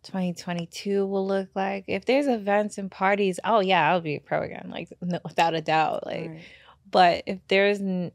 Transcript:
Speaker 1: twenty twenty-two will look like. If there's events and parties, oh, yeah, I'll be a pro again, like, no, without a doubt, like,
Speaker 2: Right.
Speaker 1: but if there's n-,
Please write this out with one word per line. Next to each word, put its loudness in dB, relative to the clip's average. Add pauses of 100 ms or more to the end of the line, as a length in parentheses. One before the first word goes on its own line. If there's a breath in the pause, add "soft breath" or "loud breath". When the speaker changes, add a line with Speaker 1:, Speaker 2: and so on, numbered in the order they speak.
Speaker 1:
twenty -4
twenty-two -4
will -2
look -2
like. -4
If -4
there's 2
events 0
and -8
parties, 0
oh, 2
yeah, 4
I'll 2
be -4
a -8
pro -4
again, -10
like, -12 (120)
no, -4
without 0
a -2
doubt, 0
like, -8
Speaker 2:
Right. -16 (480 loud breath)
Speaker 1:
but 6
if -6
there's 4
n-, -4